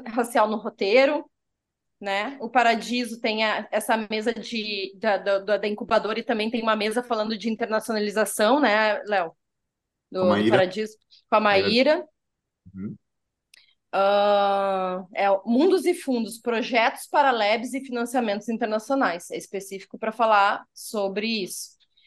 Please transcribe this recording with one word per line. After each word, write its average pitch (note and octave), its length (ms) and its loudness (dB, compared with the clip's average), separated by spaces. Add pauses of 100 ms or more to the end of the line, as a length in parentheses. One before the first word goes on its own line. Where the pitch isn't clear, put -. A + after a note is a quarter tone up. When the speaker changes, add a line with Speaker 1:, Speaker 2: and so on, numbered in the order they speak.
Speaker 1:
racial A#3 400 0
no G#3+ 100 -4
roteiro, B3 680 2 (720)
né? G3+ 400 -4
O A3 120 -8
Paradiso A#3 680 0
tem A3 240 -2
a, G#3 280 -2
essa G#3+ 260 0
mesa A3 340 -4
de, G#3 640 -8
da, G#3 220 0
da, G3 400 0
da G#3+ 100 -4
incubadora G#3+ 520 -2
e A3+ 40 -8
também A3 280 -2
tem A#3 100 -4
uma A3 140 2
mesa G#3+ 260 -2
falando A3+ 340 -4
de G#3+ 140 -6
internacionalização, G#3+ 1120 0
né, G#3+ 460 2
Léo? F#3 300 -2 (760)
Do, F#3 80 -6
Speaker 2:
Com F#3 60 2
a - 20 6
Speaker 1:
do - 20 6
Speaker 2:
Maíra. G#3 220 4
Speaker 1:
Paradiso. G3+ 420 2 (340)
Com - 80 2
a G#3+ 40 8
Speaker 2:
Maíra. G#3+ 560 4
Speaker 1:
Maíra. F4+ 120 -6 (680)
Speaker 2:
Uhum. A2 200 -10 (960)
Speaker 1:
Ah, G3 1120 2 (120)
é, G3 120 2 (180)
Mundos C4+ 400 4
e F4 100 2
Fundos, A#3 420 -4
Projetos A#3 720 -2
para C#4+ 240 4
Labs A3+ 420 0
e C4+ 80 -6
Financiamentos A#3+ 680 -4
Internacionais. A3 840 -2
É D#3+ 60 -8
específico F#3+ 600 -12
pra A3 140 -4
falar A3 520 2 (120)
sobre G3 500 -6
isso. G#3+ 500 -6 (320)